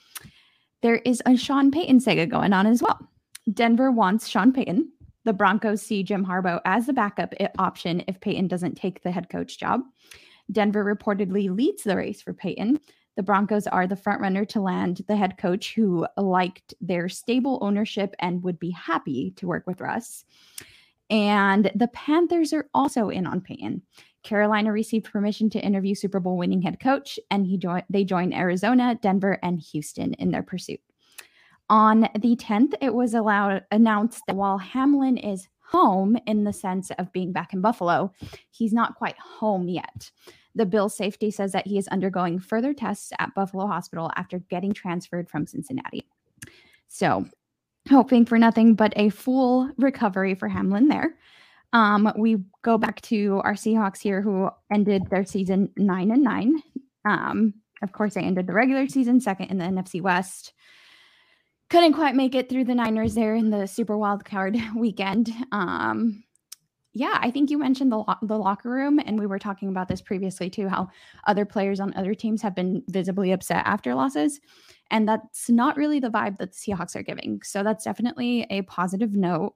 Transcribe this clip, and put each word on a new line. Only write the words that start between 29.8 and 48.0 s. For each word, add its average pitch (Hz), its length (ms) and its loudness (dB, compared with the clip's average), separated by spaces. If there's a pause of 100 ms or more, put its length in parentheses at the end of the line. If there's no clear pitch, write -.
in 185 160 -2
their 175 120 -2
pursuit. - 380 -10 (880)
On 220 400 6 (100)
the 233 180 2
tenth, 240 440 0
it 269 140 0
was 247 180 0
allowed, 202 580 0
announced 220 560 2
that 190 100 -4
while 196 220 0
Hamlin 262 600 2
is 190 300 -8 (100)
home 214 580 2 (100)
in 214 180 0
the 208 80 -2
sense 185 400 -6
of - 200 -8
being 185 200 -4
back 170 200 -6
in 190 80 -4
Buffalo, 180 520 0 (380)
he's 220 220 -2
not 226 220 0
quite - 240 -8
home 190 500 -4
yet. - 420 -8 (440)
The 226 120 0
Bills 202 280 0
safety 208 360 -4
says 196 220 -4
that 190 140 -2
he 196 120 -2
is 190 100 -4
undergoing 185 500 -2
further 233 360 -2
tests 202 440 -8
at - 160 -4
Buffalo 190 320 -4
Hospital 165 500 -6
after 180 220 -8
getting 185 360 -4
transferred 175 560 -8
from 151 160 -6
Cincinnati. - 580 -10 (840)
So, 107 360 0 (640)
hoping 247 380 8